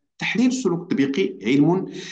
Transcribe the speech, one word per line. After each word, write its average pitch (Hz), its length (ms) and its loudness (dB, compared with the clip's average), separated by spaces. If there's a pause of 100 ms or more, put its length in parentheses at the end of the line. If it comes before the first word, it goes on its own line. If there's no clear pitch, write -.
(180)
تحليل 208 280 0
السلوك 175 360 0
التطبيقي - 640 -2
علم 147 460 2 (200)